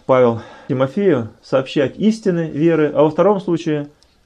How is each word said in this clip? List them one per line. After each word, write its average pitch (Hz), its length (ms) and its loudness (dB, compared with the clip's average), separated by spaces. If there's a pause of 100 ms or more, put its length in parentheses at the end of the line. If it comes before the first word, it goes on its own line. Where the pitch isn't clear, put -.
Павел 123 340 2 (280)
Тимофею, 135 600 0 (140)
сообщать - 560 -2
истины 175 520 -2
веры, 156 440 0
а 139 80 4
во 156 80 4
втором 185 300 2
случае 156 480 -4 (380)